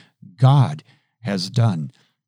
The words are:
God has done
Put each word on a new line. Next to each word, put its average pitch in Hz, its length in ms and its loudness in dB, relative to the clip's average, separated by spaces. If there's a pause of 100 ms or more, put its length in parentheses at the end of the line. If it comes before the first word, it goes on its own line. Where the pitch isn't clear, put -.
(360)
God 127 480 2 (380)
has 98 280 -6
done 95 420 -2 (360)